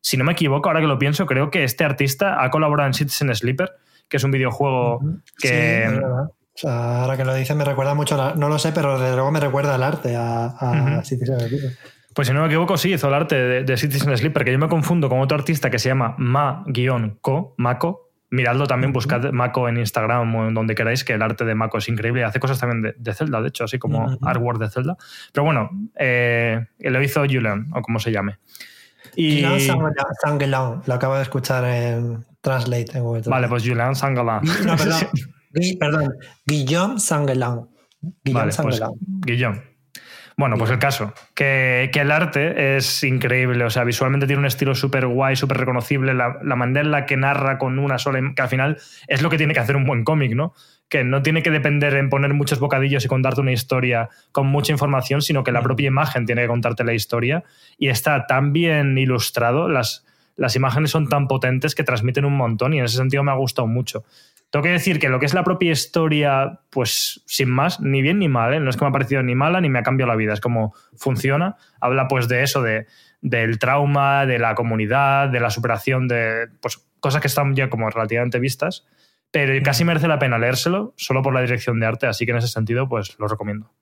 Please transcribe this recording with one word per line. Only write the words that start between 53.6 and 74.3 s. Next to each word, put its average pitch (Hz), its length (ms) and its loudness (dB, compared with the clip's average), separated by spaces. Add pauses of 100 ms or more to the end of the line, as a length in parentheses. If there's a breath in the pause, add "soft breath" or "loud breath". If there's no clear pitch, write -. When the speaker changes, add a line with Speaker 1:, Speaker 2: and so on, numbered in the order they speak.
Speaker 1:
con 139 140 2
mucha 143 260 0
información, 139 480 0
sino 139 240 0
que 123 80 0
la 120 80 2
Speaker 2:
Mm. - 20 0
Speaker 1:
propia 123 240 0
imagen 131 380 0
tiene 120 160 0
que 120 80 0
contarte 120 340 -2
la 117 100 0
historia 117 520 -2 (320 soft breath)
y 139 100 0
está 135 400 0
tan 135 240 2
bien 151 460 2
ilustrado, 127 720 0
las, 127 360 -2 (300 soft breath)
las 123 220 0
imágenes 131 340 0
son 156 160 0
tan 143 220 2
potentes 131 460 0
que 151 100 -2
transmiten 123 400 0
un 143 100 2
montón 123 380 0
y 143 60 0
en 123 40 0
ese 117 140 -2
sentido 131 260 0
me 139 80 0
ha 135 40 0
gustado 127 340 -2
mucho. 113 340 -4 (480 soft breath)
Tengo 143 120 0
que 175 60 2
decir 175 300 0
que 139 100 2
lo 127 100 0
que 143 60 0
es 139 80 0
la 180 100 2
propia 175 280 2
historia, 147 1000 0
pues - 560 -4
sin 131 240 -2
más, 143 320 0
ni 135 200 0
bien 170 180 2
ni 175 100 2
mal, 120 240 2
¿eh? 160 80 0
No 135 80 0
es 120 80 -2
que 147 80 0
me 139 40 2
ha - 20 0
parecido 135 300 0
ni 123 140 0
mala 160 240 2
ni 165 100 2
me 127 100 2
ha 107 40 -4
cambiado 127 260 2
la 117 60 2
vida, 107 180 0
es 104 60 -4
como 110 340 0 (220 soft breath)
funciona. 139 600 -2 (240 soft breath)
Habla 127 260 2
pues 127 220 0
de 127 140 2
eso, 135 180 0
de, 113 240 0 (360 soft breath)
del 113 380 0
trauma, 139 640 2
de 123 140 0